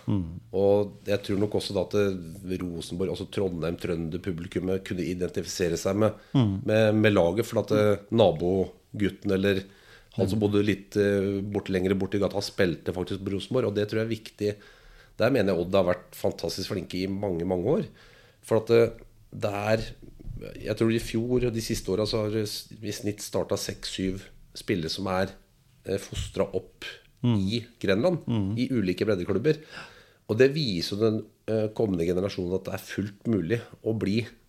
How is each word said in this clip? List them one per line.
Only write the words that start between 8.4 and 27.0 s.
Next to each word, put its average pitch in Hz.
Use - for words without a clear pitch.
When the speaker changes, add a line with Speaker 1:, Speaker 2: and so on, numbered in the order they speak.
Speaker 2:
eller 95
han 98
som 110
Speaker 1:
Mm. -
Speaker 2:
bodde 101
litt, 98
eh, 101
bort, 101
lengre 95
bort 95
i 104
gata, 98
spilte 92
faktisk 92
på 98
Rosenborg, 110
og 101
det 104
tror 110
jeg -
er 113
viktig. 104
Der 117
mener 98
jeg 85
Odd 92
har 95
vært -
fantastisk -
flinke 92
i 95
mange, 98
mange 90
år. 160
For 113
at, 110
eh, 117
det 101
er, 107
jeg 107
tror 113
i 113
fjor 120
og 117
de 113
siste 113
åra 95
så 110
har 107
det 110
s-, -
i 107
snitt 104
starta 98
seks-syv 95
spillere 82
som 98
er, 95
eh, 98
fostret -
opp -